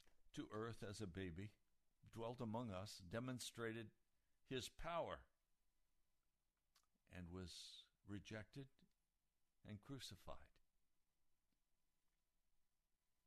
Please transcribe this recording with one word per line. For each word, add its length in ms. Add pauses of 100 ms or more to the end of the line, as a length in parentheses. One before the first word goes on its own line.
(340)
to 180
earth 300
as 200
a 60
baby, 440 (600)
dwelt 300
among 300
us, 300 (100)
demonstrated 800 (580)
his 200
power, 500 (2000)
and 140
was 540 (240)
rejected 600 (1000)
and 120
crucified. 560 (3000)